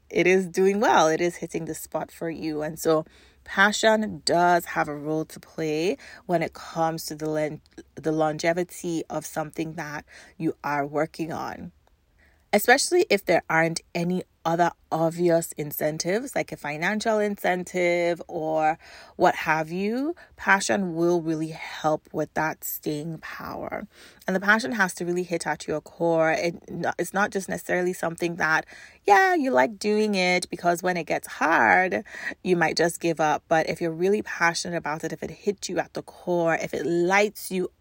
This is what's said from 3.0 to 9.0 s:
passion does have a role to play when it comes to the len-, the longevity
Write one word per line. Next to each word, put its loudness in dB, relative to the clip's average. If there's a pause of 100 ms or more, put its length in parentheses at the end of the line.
passion 2
does 4
have -4
a -8
role -4
to -18
play -4 (280)
when 2
it -4
comes -4
to -10
the -6
len-, -2 (360)
the -2
longevity -2